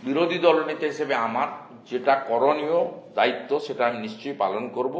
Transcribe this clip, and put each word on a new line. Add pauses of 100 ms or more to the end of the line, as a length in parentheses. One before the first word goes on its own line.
বিরোধী
দলনেতা
হিসেবে (120)
আমার (420)
যেটা (140)
করণীয় (400)
দায়িত্ব, (160)
সেটা
আমি
নিশ্চয়ই
পালন (120)
করব।